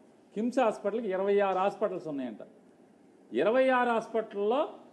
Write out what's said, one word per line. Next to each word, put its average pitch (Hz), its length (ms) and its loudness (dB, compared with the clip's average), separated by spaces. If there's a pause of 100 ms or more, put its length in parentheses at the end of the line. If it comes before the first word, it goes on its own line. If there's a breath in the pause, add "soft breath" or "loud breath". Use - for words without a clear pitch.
(340)
కిమ్స్ 226 240 -2
హాస్పిటల్కి 220 500 0
ఇరవై 196 320 2
ఆరు 190 180 2
హాస్పిటల్స్ 190 480 -2
ఉన్నాయంట. 131 320 -6 (920)
ఇరవై 220 360 4
ఆరు 247 200 4
హాస్పిటల్లో 220 880 -2 (140)